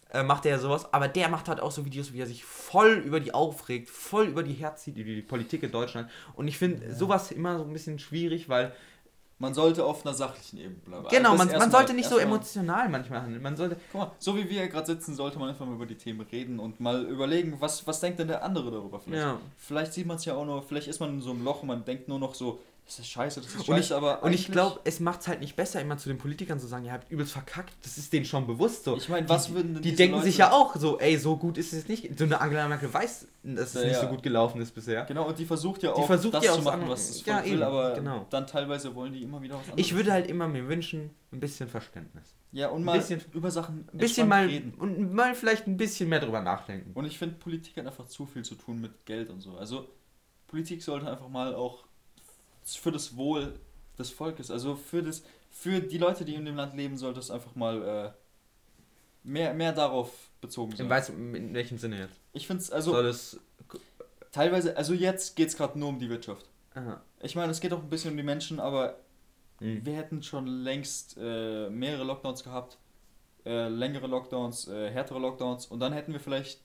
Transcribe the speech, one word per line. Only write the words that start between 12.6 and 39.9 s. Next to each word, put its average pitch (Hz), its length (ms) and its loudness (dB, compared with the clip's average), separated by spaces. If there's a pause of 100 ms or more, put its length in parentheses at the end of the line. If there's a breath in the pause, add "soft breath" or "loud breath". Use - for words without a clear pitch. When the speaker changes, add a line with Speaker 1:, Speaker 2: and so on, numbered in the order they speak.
Speaker 1:
manchmal 127 320 -4
handeln. 117 200 -6
Man 143 140 -4
sollte 175 200 -2 (160)
Speaker 2:
Guck 190 80 -4
mal, 190 180 -4
so 196 180 0
wie 202 140 0
wir 202 100 -2
hier 185 80 -2
grad 156 180 -4
sitzen, 165 280 -4
sollte 139 240 -4
man 135 100 -4
einfach 139 160 -8
mal 123 120 -6
über 117 100 -8
die 113 80 -10
Themen 110 260 -8
reden 120 380 -6
und 110 220 -8
mal 120 260 0
überlegen, 147 540 0
was, 151 260 -2
was 160 140 -2
denkt 175 180 -2
denn 160 100 -2
der 160 160 -2
andere 151 260 -2
darüber 101 300 -6
vielleicht? 156 220 -4
Speaker 1:
Ja. 135 160 0 (180)
Speaker 2:
Vielleicht 156 380 -4
sieht 175 120 -4
man's 165 200 -4
ja 156 80 -2
auch 143 100 -2
nur, 143 180 -4
vielleicht 147 260 -6
ist 156 120 -6
man 151 100 -2
in 139 120 -4
so 123 80 -6
einem 120 140 -4
Loch 143 180 0
und 139 60 -6
man 117 180 -4
denkt 131 220 -6
nur 139 100 -4
noch 135 160 -4
so, 123 260 -4 (240 loud breath)
„Das - 140 -14
ist 117 100 -14
scheiße, 139 320 -4
das 120 140 -12
ist 208 60 -6
Speaker 1:
Und - 60 -8
Speaker 2:
scheiße“, 156 140 8
Speaker 1:
ich, - 140 2
Speaker 2:
aber 143 300 2
Speaker 1:
und 170 80 6
ich 180 80 4
Speaker 2:
eigentlich 190 120 -4
Speaker 1:
glaub, 185 320 4
es - 160 0
macht's 175 280 -2
halt 180 120 -2
nicht 139 160 -8
besser, 185 240 0
immer 147 160 -2
zu 139 120 -6
den 135 100 -2
Politikern 151 400 -4
zu 127 80 -8
sagen, 123 180 -8
„Ihr 120 80 -8
habt 127 180 -10
übelst 147 220 -2
verkackt“, 170 400 -10 (100)
das - 160 -12
ist 147 140 -12
denen 147 140 4
schon 131 220 0
bewusst 165 360 2
so. 123 120 2
Speaker 2:
Ich - 120 -6
mein, 165 160 0
Speaker 1:
Die, 160 60 0
Speaker 2:
was 165 240 4
würden 170 200 0
denn 156 80 -4
Speaker 1:
die 170 80 4
Speaker 2:
diese 151 120 2
Speaker 1:
denken 185 140 8
Speaker 2:
Leute 190 100 4
Speaker 1:
sich 190 120 6
ja 190 140 12
auch - 240 8
so, 151 220 2
„Ey, 156 180 8
so 151 200 2
gut 170 200 0
ist 170 160 -4
es 160 160 -6
nicht.“ 214 300 -4
So 156 60 4
eine 151 160 4
Angela 151 280 2
Merkel 139 240 -2
weiß, 226 360 -2 (160)
dass 123 320 -2
es 123 60 2
Speaker 2:
Ja, 123 60 4
Speaker 1:
nicht 127 100 4
so 120 80 4
Speaker 2:
ja. 127 40 -2
Speaker 1:
gut 131 140 -4
gelaufen 117 360 4
ist 117 140 -6
bisher. 113 300 -2
Speaker 2:
Genau, 147 240 -2
und 160 100 -4
die 165 60 -4
versucht 165 400 -2
ja 151 80 2
Speaker 1:
Die 139 80 4
Speaker 2:
auch, 147 60 4
Speaker 1:
versucht 185 280 6
Speaker 2:
das 156 100 6
Speaker 1:
ja 180 100 8
Speaker 2:
zu 160 60 4
Speaker 1:
auch 151 40 2
Speaker 2:
machen, 139 180 2
Speaker 1:
an-, 123 80 -2
Speaker 2:
was 127 180 -2
das - 160 -8
Speaker 1:
ja, 214 100 0
Speaker 2:
Volk 202 120 0
will, - 60 0
Speaker 1:
eben, 156 100 4
Speaker 2:
aber 131 320 2
Speaker 1:
genau. 135 360 -4
Speaker 2:
dann 135 180 -2
teilweise 139 480 -2
wollen 127 160 -8
die 131 100 -10
immer 139 180 -10
wieder 135 140 -10
was 139 60 -8 (100)
anderes. 151 160 -2
Speaker 1:
Ich 165 80 0